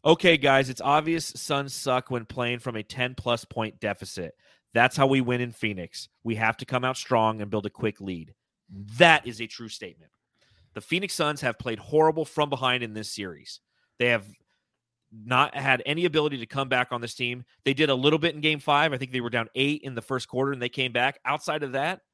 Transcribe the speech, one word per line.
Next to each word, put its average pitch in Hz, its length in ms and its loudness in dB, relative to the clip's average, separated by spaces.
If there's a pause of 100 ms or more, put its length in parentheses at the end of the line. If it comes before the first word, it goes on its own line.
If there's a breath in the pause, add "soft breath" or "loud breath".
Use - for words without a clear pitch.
"Okay, 165 320 6
guys, 135 320 4
it's 131 120 -10
obvious 156 460 0 (100)
Suns 139 360 -4
suck 127 380 -2
when 120 160 -4
playing 120 320 -4
from 117 180 -8
a 110 60 -6
ten-plus 123 640 -4
point - 340 -6
deficit. 98 540 -6 (380 soft breath)
That's 120 240 6
how 139 100 6
we 135 140 4
win 123 200 0
in 120 120 -4
Phoenix. 98 560 -8 (160)
We 113 100 -2
have 110 240 0
to - 80 -10
come 123 180 -2
out 127 120 0
strong 110 440 0
and 104 100 -8
build 104 160 -2
a 104 40 -4
quick - 300 -4
lead." 90 340 -8 (640)
That 160 280 6
is 117 140 -10
a 117 60 -6
true 113 220 -14
statement. 82 420 -16 (640)
The 107 60 -8
Phoenix 185 340 -2
Suns 151 280 -2
have 123 160 -2
played 113 200 -6
horrible 156 460 2
from 147 260 -2
behind 127 320 0
in 110 100 -8
this 107 180 -8
series. 87 500 -10 (380)
They 123 100 4
have 110 180 2 (840)
not 120 420 0
had 135 320 2
any 156 200 0
ability 151 320 0
to 113 80 -10
come 139 220 -4
back 123 220 2
on 120 100 -4
this 117 140 -8
team. 123 300 -6 (200)
They 165 100 2
did 147 140 4
a 139 60 4
little 143 240 4
bit 156 160 0
in 151 60 -12
game 151 180 0
five. 147 340 2
I 131 60 -4
think 127 140 -8
they 127 80 -2
were 117 100 -6
down 117 240 -2
eight 139 280 0
in 131 120 -10
the 117 80 -8
first 131 240 -4
quarter 135 240 -2
and 135 100 -6
they 123 80 -4
came 127 240 -4
back. 127 320 0
Outside 151 380 -2
of 139 100 -4
that 151 280 -2 (140)